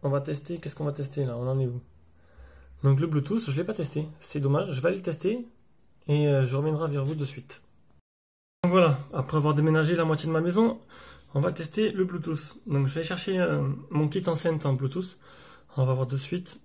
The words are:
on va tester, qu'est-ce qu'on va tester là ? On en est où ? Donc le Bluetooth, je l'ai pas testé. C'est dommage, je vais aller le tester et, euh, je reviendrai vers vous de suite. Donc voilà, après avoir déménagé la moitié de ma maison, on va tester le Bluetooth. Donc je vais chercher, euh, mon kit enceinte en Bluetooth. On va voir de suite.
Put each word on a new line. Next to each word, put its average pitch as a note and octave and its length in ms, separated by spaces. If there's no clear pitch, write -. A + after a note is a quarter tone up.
on D3 80
va C#3 120
tester, D3 380
qu'est-ce D3+ 160
qu'on D3+ 100
va D3 80
tester C#3+ 320
là ? A#2+ 100
On B2 100
en C3+ 140
est C3 80
où ? A#2+ 140
Donc C#3 180
le E3 60
Bluetooth, D#3+ 420
je C3 80
l'ai F3 80
pas G#3+ 80
testé. D#3 340
C'est - 180
dommage, D3 320
je C3 80
vais D3 80
aller F#3+ 100
le F3+ 60
tester G3+ 420
et, D3 220
euh, C3+ 160
je B2 100
reviendrai D#3 340
vers C#3+ 140
vous D3 120
de D3 100
suite. - 360
Donc F3 80
voilà, E3+ 260
après C#3+ 240
avoir D3+ 180
déménagé D#3 440
la E3 80
moitié D#3 220
de D#3+ 40
ma D#3+ 80
maison, G#3 400
on C#3 80
va F3+ 100
tester F#3 400
le F#3+ 140
Bluetooth. E3 600
Donc C#3 220
je C3+ 80
vais E3 80
chercher, F#3 360
euh, D#3 220
mon D3+ 180
kit F3+ 200
enceinte D#3+ 380
en C#3 60
Bluetooth. C3+ 480
On C3 100
va C3 80
voir B2+ 140
de C3 80
suite. - 500